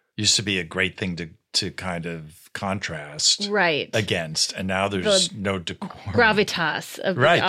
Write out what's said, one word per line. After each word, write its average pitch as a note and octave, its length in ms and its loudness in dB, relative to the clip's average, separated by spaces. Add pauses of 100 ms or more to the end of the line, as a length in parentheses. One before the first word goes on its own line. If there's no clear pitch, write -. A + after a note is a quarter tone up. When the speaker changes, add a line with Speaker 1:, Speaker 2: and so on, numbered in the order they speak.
(160)
Speaker 1:
used G#2+ 200 2
to A#2 60 -2
be G2 160 0
a F2 60 -2
great F2+ 320 -2
thing F2+ 200 -4
to, E2+ 120 -8 (260)
to F#2+ 160 -2
kind E2+ 360 -6
of D#2+ 480 -12
contrast G2 960 -2
Speaker 2:
Right. E3+ 420 2
Speaker 1:
against. F2 600 0
And F#2 120 -6
now F#2+ 220 2
there's F#2+ 400 2
Speaker 2:
The - 80 -14
Speaker 1:
no G2+ 220 -2
decorum. - 560 -10
Speaker 2:
gravitas G#3 840 2
of F#3+ 160 -2
the B2 40 2
Speaker 1:
Right, D#3 200 6
the - 80 2